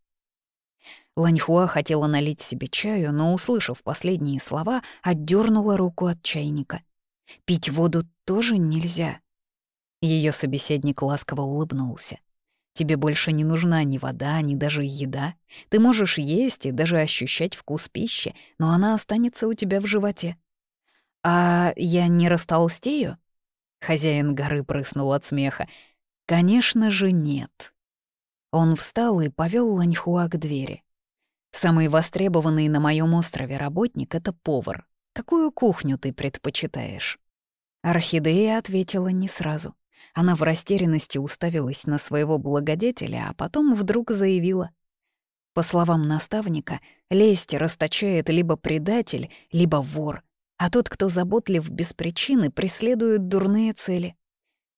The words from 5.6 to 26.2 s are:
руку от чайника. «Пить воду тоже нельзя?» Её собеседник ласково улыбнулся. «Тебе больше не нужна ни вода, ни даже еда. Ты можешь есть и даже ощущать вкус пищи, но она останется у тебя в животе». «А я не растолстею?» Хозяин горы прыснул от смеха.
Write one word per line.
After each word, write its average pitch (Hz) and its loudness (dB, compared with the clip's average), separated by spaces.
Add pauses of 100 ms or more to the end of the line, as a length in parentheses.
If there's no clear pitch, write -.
руку 180 -2
от 170 -4
чайника. 147 -6 (640)
«Пить 170 0
воду 165 0 (200)
тоже 226 0
нельзя?» 165 -2 (800)
Её 160 2
собеседник 143 -2
ласково 143 -4
улыбнулся. 135 -4 (540)
«Тебе 156 0
больше 151 0
не 151 0
нужна 165 2
ни 135 0
вода, 135 -4
ни 143 -2
даже 143 -2
еда. 139 -6 (340)
Ты 214 4
можешь 220 4
есть 170 0
и 139 -2
даже 160 2
ощущать - -2
вкус - -6
пищи, - -6 (240)
но 160 2
она 196 4
останется 233 -2
у 226 0
тебя 196 -2
в 202 -4
животе». 196 -2 (880)
«А 175 4
я 175 2
не 170 4
растолстею?» 170 0 (640)
Хозяин 147 0
горы 143 -2
прыснул 139 -2
от 143 0
смеха. 139 -2 (600)